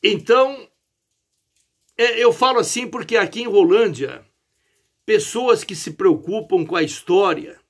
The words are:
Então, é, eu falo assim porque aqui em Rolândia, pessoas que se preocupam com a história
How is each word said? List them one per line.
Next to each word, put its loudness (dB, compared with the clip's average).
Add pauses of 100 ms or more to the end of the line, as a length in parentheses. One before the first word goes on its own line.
Então, 0 (1300)
é, 0
eu 6
falo 2
assim -4
porque -4
aqui -2
em -6
Rolândia, 2 (800)
pessoas 0
que -12
se -12
preocupam 0
com -6
a 0
história -2